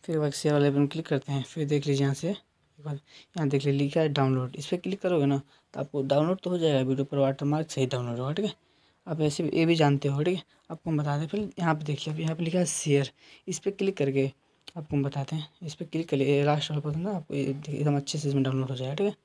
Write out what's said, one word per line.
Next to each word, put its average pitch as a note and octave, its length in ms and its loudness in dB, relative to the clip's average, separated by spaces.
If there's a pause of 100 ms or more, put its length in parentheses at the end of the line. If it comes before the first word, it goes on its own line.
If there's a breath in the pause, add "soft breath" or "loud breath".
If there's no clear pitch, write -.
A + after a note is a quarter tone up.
फिर E3 120 -4
एक D3+ 60 2
बार D3 100 2
सेव D3 220 0
वाले C#3+ 180 6
पर C#3+ 160 4
click D#3+ 200 -6
करते C#3+ 240 -2
हैं, C3+ 120 -2
फिर D3 240 -6
देख D3 200 0
लीजिए C#3 160 2
यहाँ C#3 120 2
से E3 140 -4
एक - 560 -12
बार, D3 100 -6
यहाँ - 540 -6
देख C#3 160 2
लीजिए C#3 140 4
लिखा C#3+ 220 2
है D#3 100 4
download, C3 440 2
इस D3 120 -10
पर F3+ 100 -2
क्लिक F#3 240 -6
करोगे F3 240 2
ना C#3 160 2 (320 soft breath)
तो - 60 -10
आपको C#3+ 240 -4
download D3+ 360 2
तो F3+ 100 -6
हो F3+ 80 0
जाएगा D3+ 240 4
वीडियो, C3 240 0
पर C#3+ 120 -4
watermark C#3+ 540 0
सही C3+ 160 0
download B2 320 -4
होगा, C3+ 140 -4
ठीक G3+ 120 -2
है। - 80 -4 (540 soft breath)
आप D#3+ 140 -4
ऐसे D3+ 220 0
भी, D3+ 60 -2
ये E3 160 2
भी E3 100 4
जानते C#3+ 320 4
हो, C#3 160 0
ठीक F3+ 120 0
है। E3 80 -8 (280 soft breath)
आपको E3 180 -8
हम D#3 80 0
बता C#3+ 200 -2
दें, D#3 100 -4
फिर G3+ 120 -4 (200)
यहाँ E3 160 2
पे D#3 100 -8
देख D3 140 -4
लीजिए, D#3 240 -6
यहाँ D#3+ 120 0
पे E3+ 80 -4
लिखा E3+ 160 0
है F3 60 2
share, C#3 440 0 (380 loud breath)
इस F3+ 120 -6
पर G3 120 -4
क्लिक G3 260 -2
करके C#3 280 2 (420)
आपको D#3 280 -8
हम C#3 80 2
बताते C#3 320 -4
हैं, D3+ 120 -8 (160)
इस D3+ 120 -12
पर E3+ 100 -10
क्लिक E3 240 -6
करिए, C3+ 180 2
ये C#3+ 160 4
last D3 280 0
वाला D3 100 -2
पसंद D#3 260 -4
है G#3 80 -4
आपको, D#3 180 -8
ये C#3 120 -2
देखिए C#3+ 300 -6
एकदम C#3+ 220 2
अच्छे C#3+ 200 -4
से D3+ 120 -2
इसमें C#3 140 2
download C3 260 0
हो C3 60 -4
जाएगा, C3 200 -6
ठीक G3 120 0
है। G3+ 180 -2